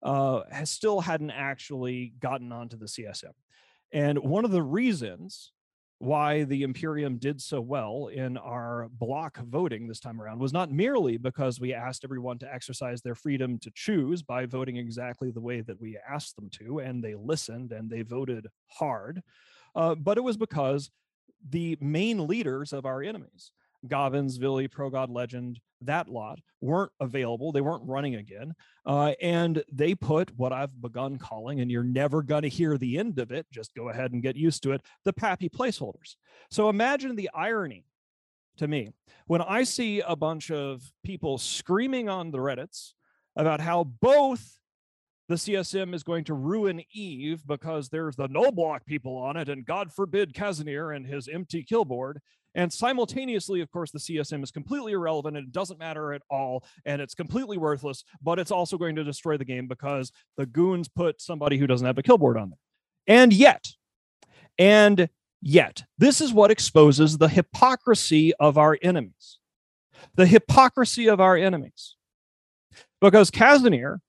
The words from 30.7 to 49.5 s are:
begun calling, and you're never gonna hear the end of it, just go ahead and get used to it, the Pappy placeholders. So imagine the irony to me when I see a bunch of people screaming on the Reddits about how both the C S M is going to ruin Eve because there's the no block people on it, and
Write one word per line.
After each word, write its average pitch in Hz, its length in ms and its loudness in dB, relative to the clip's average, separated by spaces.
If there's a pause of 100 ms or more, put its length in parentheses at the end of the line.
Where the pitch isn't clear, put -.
begun 123 360 -8
calling, 123 440 -10
and 123 100 -4
you're 120 140 -2
never 139 360 0
gonna 151 280 -4
hear 156 280 -2
the 127 200 -4
end 202 200 -6
of 117 140 -8
it, 156 180 -10
just 113 260 -18
go 120 120 -12
ahead 123 240 -8
and 123 100 -6
get 131 140 -6
used 156 280 -2
to 135 100 -2
it, 135 80 -6 (240)
the 196 80 -2
Pappy 185 340 -4
placeholders. - 680 -8 (340)
So 214 160 0
imagine 247 480 0
the 202 180 -8
irony 165 520 -6 (720)
to 151 100 -4
me 135 220 -6 (380)
when 170 140 0
I 196 220 -2
see 220 380 -2
a 165 160 -4
bunch 160 340 -6
of 139 400 -8 (140)
people 160 320 -6
screaming 233 720 -4
on 175 220 -8
the 135 80 -6
Reddits 131 520 -8 (460)
about 156 240 0
how 170 240 -2
both 254 760 2 (680)
the 170 80 -2
C 202 180 -4
S 185 200 -4
M 185 180 -4
is 160 100 -10
going 165 220 -6
to 160 80 -6
ruin 170 480 -2 (100)
Eve 160 560 -10
because 151 400 -8
there's 156 300 -8
the 135 100 -6
no 185 240 2
block 160 340 -4
people 131 300 -8
on 131 220 -8
it, 151 100 -6
and 135 180 -10